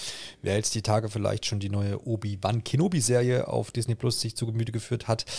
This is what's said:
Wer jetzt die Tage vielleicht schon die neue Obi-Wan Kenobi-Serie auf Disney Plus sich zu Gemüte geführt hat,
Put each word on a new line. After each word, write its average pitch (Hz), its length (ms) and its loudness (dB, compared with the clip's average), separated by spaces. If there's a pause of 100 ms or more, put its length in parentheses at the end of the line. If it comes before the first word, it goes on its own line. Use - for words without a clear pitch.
(400)
Wer 95 160 2
jetzt - 180 0
die 113 60 -2
Tage 107 300 2
vielleicht 101 340 0
schon 104 160 -2
die 101 80 -2
neue 101 380 -2
Obi-Wan 104 580 0
Kenobi-Serie 123 840 4
auf 117 220 -2
Disney 117 260 0
Plus 117 260 0
sich 113 120 -4
zu 117 120 -4
Gemüte 113 260 -2
geführt 113 340 -4
hat, 113 200 0 (120)